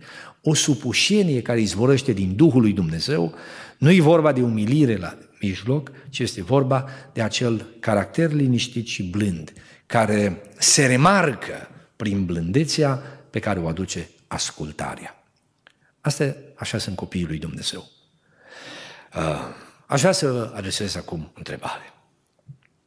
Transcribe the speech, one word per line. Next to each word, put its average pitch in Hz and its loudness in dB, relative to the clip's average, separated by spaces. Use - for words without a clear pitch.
o 156 2
supușenie 147 2
care 120 0
izvorăște 117 2
din 95 -2
Duhul 131 6
lui 107 6
Dumnezeu. 95 -2
Nu 143 6
e 185 8
vorba 156 6
de 127 2
umilire 117 2
la 87 -8
mijloc, 104 -2
ci - -10
este 110 -4
vorba 131 2
de 117 -2
acel 110 -2
caracter 113 0
liniștit 123 0
și - -6
blând, 90 -4
care 104 2
se - 4
remarcă 151 2
prin 98 -2
blândețea 131 0
pe - -6
care 98 -2
o 82 -4
aduce 85 -6
ascultarea. - -10
Asta, 143 -2
așa - -6
sunt 98 -6
copiii 90 -4
lui 78 -6
Dumnezeu. - -10
Uh, 80 -4
aș 139 0
vrea 180 4
să 151 0
vă 117 -4
adresez 98 -6
acum 85 -10
o 76 -14
întrebare. - -12